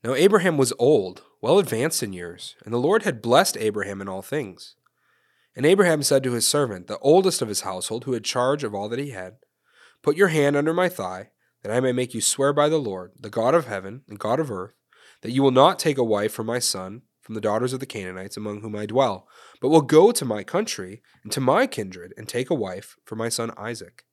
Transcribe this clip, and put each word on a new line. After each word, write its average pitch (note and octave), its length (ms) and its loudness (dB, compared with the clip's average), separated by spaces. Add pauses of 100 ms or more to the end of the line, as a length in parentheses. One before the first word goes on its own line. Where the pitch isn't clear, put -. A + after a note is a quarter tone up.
Now A#2+ 120 -2
Abraham F3+ 420 4
was B2+ 220 2
old, A#2 440 2 (180)
well D3+ 180 4
advanced D3 420 -2
in G2+ 120 -8
years, F2 420 -14 (100)
and G#2+ 80 -8
the A#2+ 60 0
Lord F#3+ 240 2
had B2+ 180 -4
blessed C3+ 360 4
Abraham G2+ 440 -4
in G2 80 -8
all F#2+ 120 -8
things. A2 540 -8 (800)
And B2 100 -2
Abraham E3+ 380 4
said C3+ 200 2
to B2+ 100 -2
his A#2 140 0
servant, A2 400 -2
the G2+ 120 -10
oldest F3 420 4
of B2 60 -4
his G#2 140 -6
household, F#2+ 420 -8
who C3 100 -4
had A2 100 -6
charge C3+ 400 0
of G#2+ 120 -6
all G#2 140 -6
that A#2+ 100 -6
he C#3+ 100 -8
had, F#2+ 280 -14 (680)
"Put D3 120 2
your F#3+ 120 4
hand D3 280 2
under D3+ 180 0
my F3+ 140 2
thigh, G2 440 -8 (320)
that G2+ 80 -8
I B2 80 2
may C3 120 2
make B2 220 -2
you A2+ 80 -6
swear C#3 320 0
by D3 160 2
the D#3+ 80 0
Lord, F#2+ 420 -6
the G#2+ 120 -16
God A#2 240 2
of D#3+ 100 4
heaven G#2 420 -10
and G#2 120 -16
God A#2 200 0
of D3 120 -4
earth, F#2+ 240 -10 (460)
that A#2 100 -8
you C3 100 2
will C3+ 100 6
not C#3+ 280 6
take D3 180 0
a B2+ 60 2
wife G#2+ 280 0
for A#2+ 120 -8
my A#2 160 -4
son G2 420 -6 (180)
from - 140 -16
the A2 80 -8
daughters A2 320 0
of C3 60 -8
the C#3 80 -10
Canaanites F#2 500 -12
among G#2 240 -10
whom G#2+ 140 -10
I G#2 100 -6
dwell, G#2+ 420 0 (320)
but C3 100 0
will D#3+ 120 8
go D#3 300 6
to F#3+ 120 -2
my G#2+ 200 -4
country G#2 580 -6 (220)
and - 80 -12
to C3+ 100 -4
my D3+ 240 4
kindred F#2 500 -10
and G#2+ 140 -16
take B2+ 220 -4
a E3+ 40 2
wife G2 480 -8
for - 120 -12
my A2+ 120 -4
son A2+ 300 -4
Isaac." G#2 560 -12